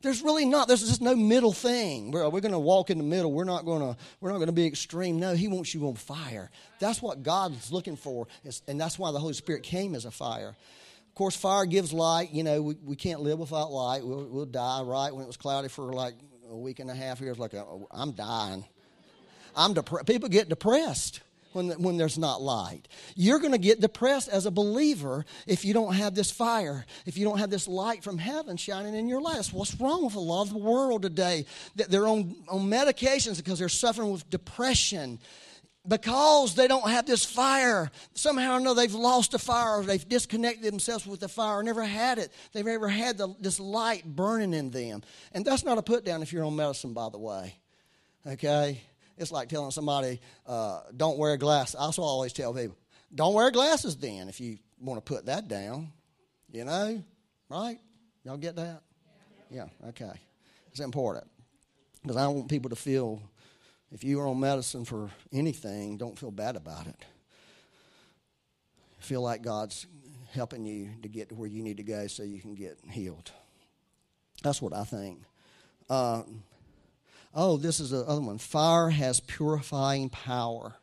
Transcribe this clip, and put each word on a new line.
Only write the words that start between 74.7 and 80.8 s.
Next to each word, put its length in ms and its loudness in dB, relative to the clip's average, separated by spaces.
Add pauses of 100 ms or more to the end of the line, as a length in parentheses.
I 120 -6
think. 340 -12 (720)
Uh, 340 0 (1080)
oh, 240 4
this 240 -2
is 80 -6
the 160 -2
other 160 0
one. 160 -6
Fire 520 4
has 300 2
purifying 920 -2
power. 720 -6